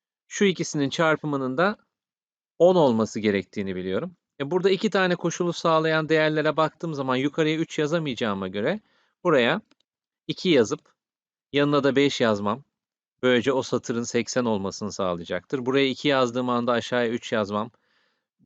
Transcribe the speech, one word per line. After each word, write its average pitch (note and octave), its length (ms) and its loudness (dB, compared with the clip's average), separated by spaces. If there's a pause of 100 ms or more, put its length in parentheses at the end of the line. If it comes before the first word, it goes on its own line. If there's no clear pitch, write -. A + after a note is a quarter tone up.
(260)
Şu - 180 0
ikisinin D#3 440 0
çarpımının C#3+ 680 0
da G3 200 0 (840)
on F3+ 160 8
olması A#2 440 4
gerektiğini G2 560 -2
biliyorum. F#2+ 400 -6 (240)
E, C#3 120 -6
burada F3+ 180 2
iki G3 200 0
tane F#3 260 2
koşulu F3 380 -2
sağlayan D#3+ 560 2
değerlere D#3 480 2
baktığım D#3+ 360 -2
zaman C3 220 -2
yukarıya D3+ 420 0
üç D#3+ 220 -4
yazamayacağıma C3 680 -2
göre G#2+ 320 -4 (440)
buraya C#3+ 380 2 (640)
iki E3 220 -2
yazıp C3+ 320 4 (720)
yanına C#3+ 300 2
da C3+ 120 2
beş C#3 260 2
yazmam. G#2+ 420 0 (640)
Böylece B2+ 280 2
o C3 80 0
satırın A#2+ 420 -4
seksen A#2+ 420 -4
olmasını G2 460 -4
sağlayacaktır. F2+ 760 -6
Buraya C3+ 220 2
iki B2+ 200 -4
yazdığım B2+ 420 0
anda A#2+ 220 0
aşağıya A#2+ 380 0
üç A#2 220 -6
yazmam. G#2+ 400 -2 (760)